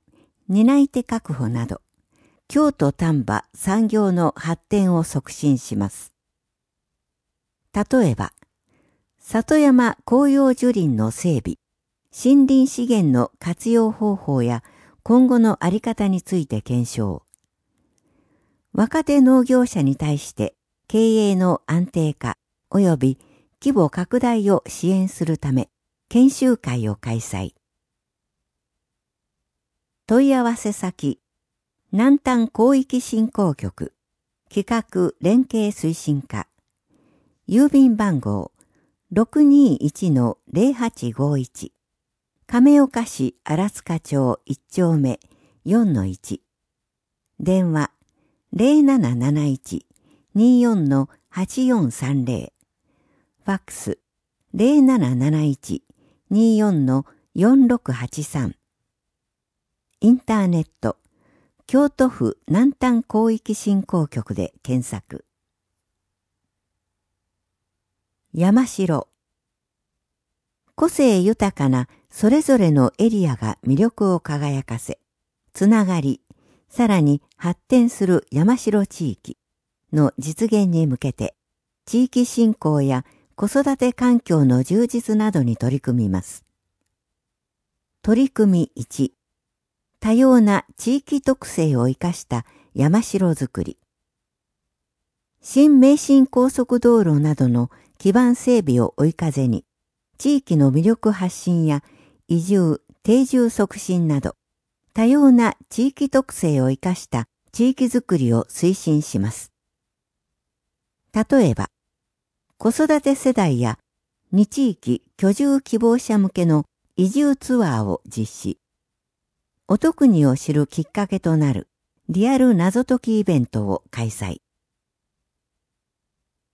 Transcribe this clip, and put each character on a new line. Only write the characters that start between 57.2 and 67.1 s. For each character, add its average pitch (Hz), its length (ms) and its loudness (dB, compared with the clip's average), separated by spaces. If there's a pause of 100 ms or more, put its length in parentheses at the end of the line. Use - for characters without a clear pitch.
四 240 340 4
六 233 260 -2
八 123 300 -8
三、 - 320 -6 (1400)
イ 220 120 4
ン 254 80 4
タ 220 240 -2
ー 185 40 0
ネ 170 140 0
ッ - 60 -6 (120)
ト、 - 180 -6 (720)
京 285 220 2
都 262 200 0
府 - 280 -4 (100)
南 240 320 2
端 247 300 0
広 220 260 0
域 214 200 -6
振 196 280 -2
興 160 240 -4
局 - 260 -10
で 92 200 -8 (100)
検 127 240 -4
索。 - 380 -14 (3000)